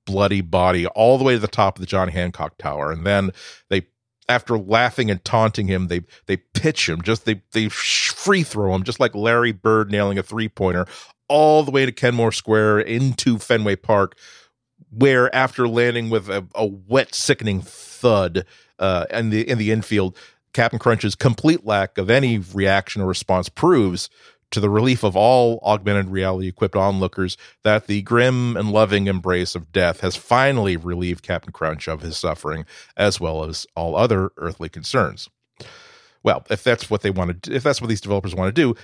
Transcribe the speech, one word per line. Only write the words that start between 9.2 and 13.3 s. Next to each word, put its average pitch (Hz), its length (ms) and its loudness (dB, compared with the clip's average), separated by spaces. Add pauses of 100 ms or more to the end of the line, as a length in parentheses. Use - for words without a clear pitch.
Bird 107 400 0
nailing 101 260 0
a 92 60 -2
three-pointer, 95 640 -4 (400)
all 151 340 6
the 139 100 -4
way 135 140 2
to 127 60 -4
Kenmore 120 400 0
Square 107 480 2
into 120 580 0